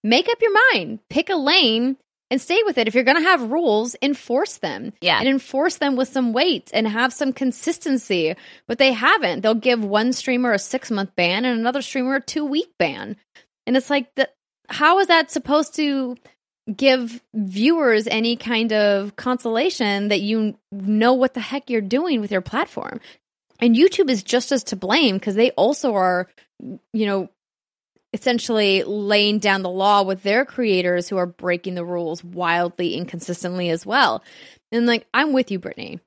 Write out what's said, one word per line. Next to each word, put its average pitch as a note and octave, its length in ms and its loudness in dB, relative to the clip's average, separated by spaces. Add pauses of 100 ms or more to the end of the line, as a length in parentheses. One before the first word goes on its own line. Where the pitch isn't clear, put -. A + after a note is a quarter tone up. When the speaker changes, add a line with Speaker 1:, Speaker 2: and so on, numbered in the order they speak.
Speaker 1:
make A#3+ 260 2
up A#4 120 -2
your A4 120 2 (200)
mind, G#3 260 -4 (100)
pick D#4+ 200 0
a G4 60 0
lane C4 600 2 (320)
and C4 120 0
stay F#4+ 240 0
with F#4+ 120 0
it. A3+ 120 0
If G3 60 -8
you're B3+ 100 2
gonna D4+ 160 4
have D#4 280 2
rules, A#3+ 520 0
enforce C#4 560 -2
them. D3 420 -8
Speaker 2:
Yeah. E3+ 180 2
Speaker 1:
And B3+ 120 2
enforce C#4 480 0
them C#4 180 0
with B3+ 140 -2
some B3 240 -2
weight C4+ 400 0
and A3 120 0
have A#3 280 -2
some C4+ 180 -2
consistency. A#3+ 1040 -2 (320)
But A#3+ 120 -6
they C4+ 120 4
haven't. B3 480 0
They'll A3 160 2
give A#3 260 0
one G#3+ 300 0
streamer B3 400 0
a G3 80 2
six-month G#3 560 -4
ban F#3 300 0
and B3 120 0
another B3+ 240 -2
streamer C4 340 -4
a C#4 60 -2
two-week D4+ 560 -4
ban. B2 380 -2 (500)
And B3+ 120 2
it's B3+ 120 -2
like, C#4 260 -2
the, C4+ 120 0 (400)
how E4+ 320 4
is G4 80 2
that E4 240 4
supposed D4 460 0
to C4+ 400 -2 (580)
give B3+ 460 0 (120)
viewers A3 720 2
any A#3 280 0
kind A3+ 380 -2
of G3+ 420 0
consolation A3+ 920 -2
that G3+ 100 2
you G#3+ 380 -2 (160)
know G#3+ 400 2
what B3+ 200 2
the B3 60 -6
heck B3+ 300 -8
you're A#3 100 0
doing B3 400 0
with G#3 100 -6
your F#3+ 120 -2
platform? - 580 -8 (600)
And A#3 120 6
YouTube E4 360 4
is G#3+ 120 0
just - 300 -2
as C4 140 0
to G#3 100 -6
blame G3+ 420 2
'cause G3 180 -4
they A#3 160 4
also A#3 440 0
are, F#3 320 2 (320)
you - 460 -6
know, G3 240 -2 (840)
essentially G#3+ 680 0
laying G#3 560 0
down G3 220 0
the F#3 80 -6
law G3 320 4
with F#3+ 220 -4
their A3 220 2
creators F3+ 640 -2
who G3 80 -2
are F3+ 80 0
breaking F3+ 500 -6
the E3+ 100 -8
rules E3+ 380 -6
wildly, F3 720 -2
inconsistently F3 760 -6
as E3 160 -4
well. A#3 380 0 (480)
And, A#3 160 0
like, A#3 260 0
I'm C#4+ 200 0
with C4 180 0
you, F#3+ 80 -4
Brittany. - 460 -12